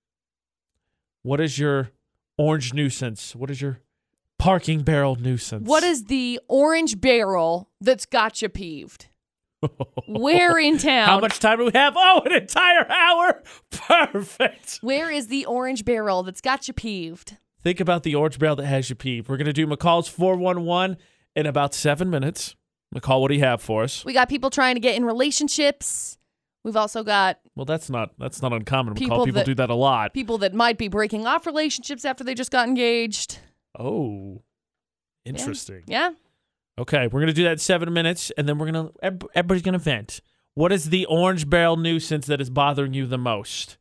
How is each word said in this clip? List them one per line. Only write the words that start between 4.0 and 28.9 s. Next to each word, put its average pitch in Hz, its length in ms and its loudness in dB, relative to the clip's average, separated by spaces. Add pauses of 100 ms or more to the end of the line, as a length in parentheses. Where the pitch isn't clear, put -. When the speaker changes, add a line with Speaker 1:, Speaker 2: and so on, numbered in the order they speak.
Speaker 1:
parking 160 460 2
barrel 143 320 2
nuisance? 120 520 -4
Speaker 2:
What 311 160 4
is 302 220 0
the 247 420 -2
orange 285 540 2
barrel 190 680 2 (100)
that's 240 260 0
got 226 360 0
you 214 80 -4
peeved? - 580 -14 (540)
Speaker 1:
<laughs> - 460 -6
Speaker 2:
Where 330 500 4
in 302 220 4
town? 254 280 4
Speaker 1:
How 196 120 6
much 214 200 -2
time 226 200 4
do 240 60 2
we 226 100 2
have? 277 200 6
Oh, 370 300 6
an 359 80 2
entire 349 580 2
hour? 349 520 4 (140)
<laughs> - 140 -20
Perfect. - 1120 0
Speaker 2:
Where 285 300 -2
is 285 160 -4
the 269 180 -4
orange 254 400 -4
barrel 214 380 0
that's 185 180 -12
got 269 260 -2
you 262 60 -10
peeved? 175 640 -10 (240)
Speaker 1:
Think 175 180 -2
about 175 220 2
the 151 140 -2
orange 147 240 0
barrel 151 160 2
that 139 100 -6
has 135 240 0
you 127 60 -8
peeved. 120 340 -6
We're 135 80 -4
gonna 147 160 -2
do 156 140 0
McCall's 170 400 2
four 185 280 2
one 180 300 -2
one 180 320 0 (380)
in 151 100 0
about 143 300 0
seven 151 340 0
minutes. 147 460 -4 (400)
McCall, 131 260 2
what 135 80 4
do 143 60 2
you 143 80 2
have 123 180 2
for 110 220 0
us? - 200 -6
Speaker 2:
We 262 100 -6
got 247 140 4
people 269 220 -2
trying 254 260 2
to 233 60 -4
get 226 160 2
in 240 80 0
relationships. 285 1120 -2 (460)
We've 214 120 -6
also 214 280 -2
got 202 360 2 (160)
Speaker 1:
Well, 135 100 -8
that's 156 240 -4
not, 117 280 -4
that's - 240 -10
not 127 120 -2
uncommon. 113 420 -4